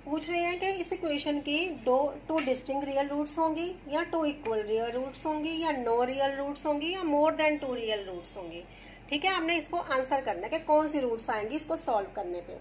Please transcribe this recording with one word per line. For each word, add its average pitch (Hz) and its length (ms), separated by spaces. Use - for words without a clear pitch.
पूछ 302 260
रहे 349 100
हैं 349 200
कि 381 80
इस 339 120
equation 294 480
की 294 180
दो, 254 120
two 311 160
distinct 269 440
real 277 200
roots 294 300
होंगी 320 320
या 294 140
two 330 120
equal 226 380
real 220 300
roots 254 340
होंगी 311 360
या 330 80
no 233 220
real 269 300
roots 277 300
होंगी 302 280
या 381 160
more 294 300
than 302 200
two 262 140
real 220 320
roots 175 300
होंगी। 170 260
ठीक 285 140
है, 381 80
हमने 339 240
इसको 330 220
answer 269 460
करना 190 220
है - 40
कि 320 140
कौन 302 240
सी 294 120
roots 233 300
आएंगी 220 260
इसको - 200
solve 214 400
करने 175 240
पे। 175 200